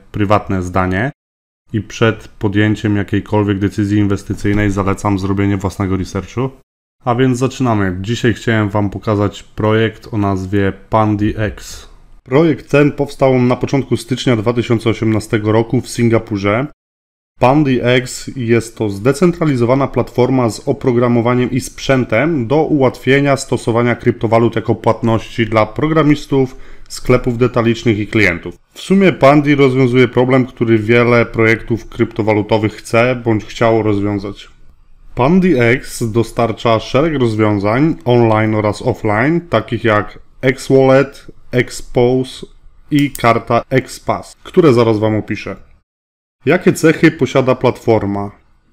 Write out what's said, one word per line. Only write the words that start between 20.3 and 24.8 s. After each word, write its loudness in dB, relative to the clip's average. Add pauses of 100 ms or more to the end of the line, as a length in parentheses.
z -8
oprogramowaniem 0
i -2
sprzętem -2
do 2
ułatwienia 2
stosowania -2
kryptowalut 0
jako -2
płatności -2